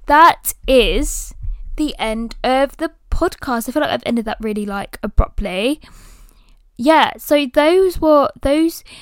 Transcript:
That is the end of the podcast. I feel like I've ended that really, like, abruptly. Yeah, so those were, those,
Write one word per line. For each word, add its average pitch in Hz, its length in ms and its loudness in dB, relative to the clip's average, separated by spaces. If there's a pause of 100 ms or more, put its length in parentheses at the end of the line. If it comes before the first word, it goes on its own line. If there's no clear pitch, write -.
That 311 460 4 (140)
is 247 680 0 (400)
the 302 240 -4
end 220 440 -6
of 262 340 0
the 320 140 -4 (200)
podcast. 269 580 -4
I - 20 -6
feel 302 100 -2
like - 100 -2
I've - 140 -6
ended 233 200 -2
that 214 160 -6
really, 214 240 -4
like, 202 380 -8
abruptly. 208 760 0 (1000)
Yeah, 285 400 4
so 294 360 0
those 349 480 2
were, 302 300 4 (100)
those, 311 420 0 (180)